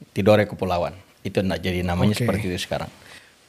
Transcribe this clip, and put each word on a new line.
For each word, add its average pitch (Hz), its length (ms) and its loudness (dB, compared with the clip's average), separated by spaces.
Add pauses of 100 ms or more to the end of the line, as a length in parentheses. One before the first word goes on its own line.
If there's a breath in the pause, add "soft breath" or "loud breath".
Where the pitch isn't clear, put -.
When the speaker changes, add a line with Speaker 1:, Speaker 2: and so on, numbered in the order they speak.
(120)
Speaker 1:
Tidore 104 340 6
Kepulauan. 87 480 -4 (280)
Itu 98 180 -4
na-, 92 180 0
jadi 90 240 -2
namanya 90 320 2
Speaker 2:
Oke. 110 100 -2
Speaker 1:
seperti 107 240 0
itu 90 120 -4
sekarang. - 300 -6 (580 soft breath)